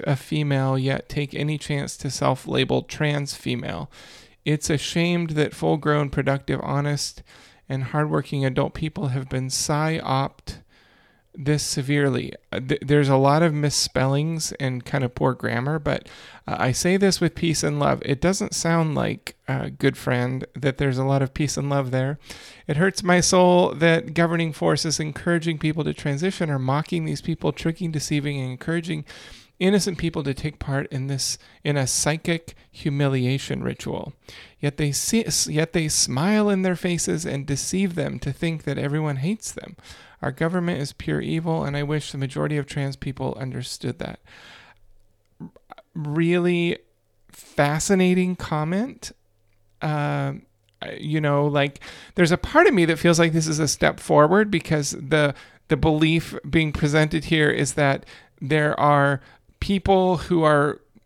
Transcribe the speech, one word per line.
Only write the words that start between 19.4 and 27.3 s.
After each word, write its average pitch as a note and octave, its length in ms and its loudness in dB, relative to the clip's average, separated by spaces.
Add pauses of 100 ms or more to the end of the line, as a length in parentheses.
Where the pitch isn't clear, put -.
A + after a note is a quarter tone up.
uh, C3+ 220 -4 (100)
good C3+ 180 2
friend, B2+ 480 -2 (100)
that C3 220 -2
there's C3+ 220 0
a C3 60 0
lot C3+ 180 2
of C3 100 -4
peace D3 240 -2
and C#3+ 140 -2
love C#3 180 0
there. C3 300 -2 (480)
"It D3 100 -2
hurts F#3 240 0
my F3+ 180 4
soul F3+ 540 4
that E3 400 2
governing E3 400 0
forces D#3+ 460 0
encouraging D#3+ 580 -2
people D#3 280 -2
to D3+ 80 -2
transition D#3 580 -2
are C3+ 80 0
mocking D3+ 460 -2
these D3+ 160 -4
people, D#3 300 -2